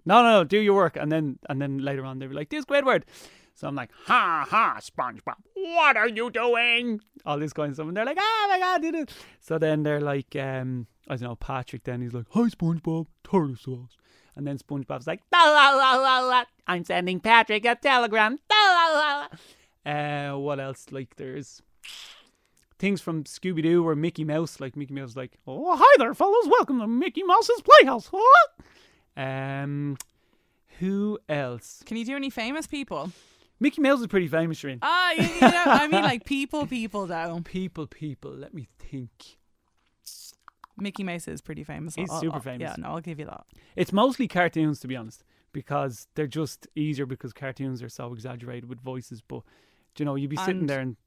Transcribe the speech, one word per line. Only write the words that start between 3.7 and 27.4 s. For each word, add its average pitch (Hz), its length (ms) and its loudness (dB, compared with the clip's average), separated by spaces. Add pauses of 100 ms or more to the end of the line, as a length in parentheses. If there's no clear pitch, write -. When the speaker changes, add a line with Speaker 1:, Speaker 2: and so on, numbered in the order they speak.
Speaker 1:
like, 123 160 -10 (160)
"Ha, 180 420 2
ha, 196 320 2
SpongeBob, - 580 -8 (160)
what 330 420 2
are 220 120 2
you 233 220 -4
doing?" 233 680 0 (240)
All 147 140 -4
this 151 140 -6
kind 147 180 -4
of 131 60 -10
stuff, 156 120 -8
and 180 80 -8
they're 214 80 -2
like, 302 160 -4
"Oh 427 280 0
my 370 120 2
God, 370 200 0
did 320 140 -4
it." 320 180 -6 (280)
So 160 180 -4
then 156 240 0
they're 147 180 0
like, 143 360 -4
um, 131 500 -6 (220)
I 139 80 -6
don't 113 60 -8
know, 120 120 -8
Patrick. 127 480 -10
Then 123 200 -8
he's 120 120 -8
like, 120 160 -10
"Hi, 226 120 0
SpongeBob, 165 640 -2 (180)
turtle 147 320 0
sauce." 123 400 -14 (400)
And 143 100 -8
then 139 120 -6
SpongeBob's 135 480 -10
like, 170 240 -8
"Da 349 140 8
la 294 260 8
la 262 260 4
la 262 240 4
la, 247 240 2 (220)
I'm 175 180 -2
sending 180 360 -2
Patrick 220 440 4
a 240 100 2
telegram, 240 640 0 (100)
da 427 80 2
la 370 360 6
la 294 340 -2 (600)
la." 147 480 -6
Uh, 139 40 -8
what 139 220 -4
else? 135 300 -12
Like, 135 260 -12
there's - 460 -14 (1160)
things 190 220 -2
from 160 240 -8
Scooby-Doo 170 580 0
where 160 140 0
Mickey 160 280 -4
Mouse, 156 360 -4
like, 135 160 -12
Mickey 139 160 -12
Mouse 135 180 -12
is 113 60 -16
like, 131 300 -14
"Oh, 277 340 -2
hi 539 180 12
there, 262 140 0
fellas, 403 360 2
welcome 320 320 4
to 214 60 -6
Mickey 294 360 -2
Mouse's 440 400 2